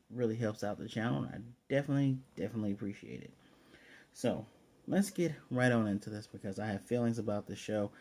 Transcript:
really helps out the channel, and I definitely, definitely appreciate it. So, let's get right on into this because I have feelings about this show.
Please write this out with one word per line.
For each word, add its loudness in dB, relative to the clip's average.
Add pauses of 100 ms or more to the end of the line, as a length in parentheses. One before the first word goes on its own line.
really 0
helps 0
out -2
the -6
channel, 0
and -4
I -10 (300)
definitely, 2 (180)
definitely -2
appreciate -8
it. -18 (800)
So, -2 (400)
let's 4
get 0 (160)
right 6
on 6
into 0
this -8
because -8
I -2
have -2
feelings 2
about -2
this -8
show. 0